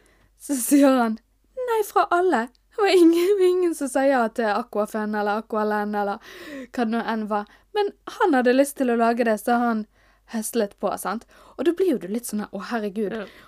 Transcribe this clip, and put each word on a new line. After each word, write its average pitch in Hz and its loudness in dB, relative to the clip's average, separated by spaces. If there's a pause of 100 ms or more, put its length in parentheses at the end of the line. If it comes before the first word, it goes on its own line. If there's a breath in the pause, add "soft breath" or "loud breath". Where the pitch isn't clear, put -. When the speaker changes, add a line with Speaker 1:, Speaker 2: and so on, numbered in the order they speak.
(420 loud breath)
Speaker 1:
Så 285 -4
sier 269 4
han, 226 0 (400)
«Nei, 480 -2
fra 381 0
alle. 349 2 (240)
Det - -6
var 381 4
ingen, 349 6
ingen 359 2
som 285 -6
sa 269 0
ja 269 4
til 226 -2
Aquafun 214 -4
eller 208 -2
Aqualand 208 -2
eller 202 -4 (400 loud breath)
hva 240 -4
det 220 -2
nå 226 -2
enn 220 -4
var.» 208 -4 (200 soft breath)
Men 403 0 (180)
han 370 0
hadde 247 4
lyst 269 -2
til 247 0
å - 0
lage 233 0
det, 226 0
så 240 -2
han 233 0 (500 soft breath)
hustlet 220 -4
på, 196 -4
sant? 190 -6 (300 loud breath)
Og 262 -4
da 339 2
blir 339 0
jo - -2
du 175 -8
litt 220 -6
sånn 208 -6
her, - -16
«Å, 196 -8
herregud, 208 -4
Speaker 2:
Ja. 220 -8 (240 loud breath)